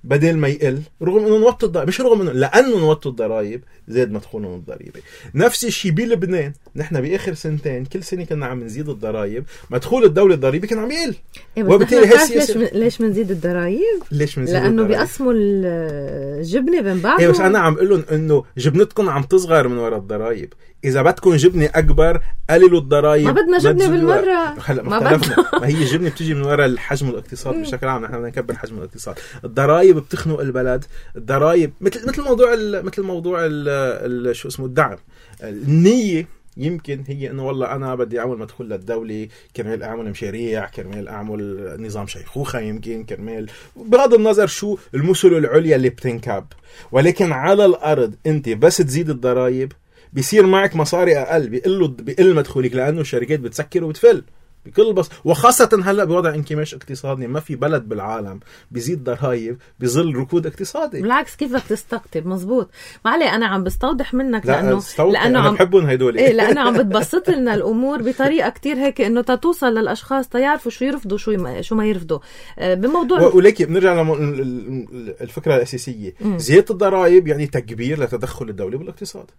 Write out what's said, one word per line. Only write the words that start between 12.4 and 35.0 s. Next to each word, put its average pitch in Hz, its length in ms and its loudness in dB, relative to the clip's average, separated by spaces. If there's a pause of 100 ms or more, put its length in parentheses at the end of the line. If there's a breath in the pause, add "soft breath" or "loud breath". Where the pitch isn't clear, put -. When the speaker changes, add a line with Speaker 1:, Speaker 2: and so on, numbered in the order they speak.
Speaker 2:
ليش 226 180 0
من-، 208 80 -2
ليش 233 200 0
منزيد 214 300 -2
الضرائب؟ 185 800 -2
Speaker 1:
ليش 147 280 -2
منزيد 135 160 -2
Speaker 2:
لأنه 190 140 2
Speaker 1:
الضرائب؟ 220 200 2
Speaker 2:
بيقسموا 254 480 -2
الجبنة 170 1400 -2
بين 190 200 -2
بعضهم. 240 200 0
Speaker 1:
إيه، 170 80 6
بس 175 120 4
أنا 190 180 4
عم 165 160 4
قلن 185 380 2
إنه 156 320 2 (140 soft breath)
جبنتكم 175 500 2
عم 143 140 -2
تصغر 165 460 2
من 123 100 -2
وراء 113 200 -2
الضرائب. 104 540 -6 (320 soft breath)
إذا 139 180 0
بدكم 170 320 4
جبنة 156 400 6
أكبر، 156 480 6 (280 soft breath)
قللوا 175 300 8
الضرائب، 147 440 4
Speaker 2:
ما 254 80 4
بدنا 359 200 2
Speaker 1:
ما 359 60 4
Speaker 2:
جبنة 370 280 4
Speaker 1:
تزيدوها. 349 340 4
Speaker 2:
بالمرة. 349 440 0
Speaker 1:
هلا 131 180 -2
ما 120 60 -8
Speaker 2:
ما 220 280 2
Speaker 1:
اختلفنا. - 200 -2
Speaker 2:
بدنا. - 240 0
Speaker 1:
ما 120 60 -2
هي 151 160 0
الجبنة 160 280 0
بتيجي 160 240 -6
من 143 80 -4
وراء 143 240 2
الحجم 135 420 -2
والاقتصاد 120 460 -8
Speaker 2:
مم. 330 80 -4
Speaker 1:
بشكل 135 240 -8
عام، 127 180 -4
نحن 110 80 -10
بدنا 120 160 -8
نكبر 123 260 -8
حجم 110 240 -14
الاقتصاد. - 360 -14 (300 loud breath)
الضرائب 151 540 6
بتخنق 147 420 -6
البلد. 127 440 -2 (320 soft breath)
الضرائب 143 640 2
مثل، 220 280 -2
مثل 285 140 -6
موضوع 247 320 4
ال-، 208 300 -4
مثل 190 180 -6
موضوع 180 420 -4
ال-، 147 240 -4 (600)
ال-، 113 60 -2
شو - 120 -14
اسمه، 135 180 -10
الدعم. 131 300 -2 (460 soft breath)